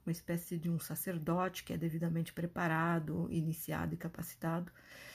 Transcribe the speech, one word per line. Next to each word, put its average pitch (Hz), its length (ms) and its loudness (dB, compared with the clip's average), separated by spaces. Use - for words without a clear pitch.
uma 170 80 2
espécie 170 460 -2
de 160 100 -2
um 170 120 4
sacerdote 175 840 0
que - 80 -6
é 175 60 -2
devidamente 165 560 2
preparado, 165 960 2
iniciado 160 640 0
e 165 40 -2
capacitado. 170 720 -4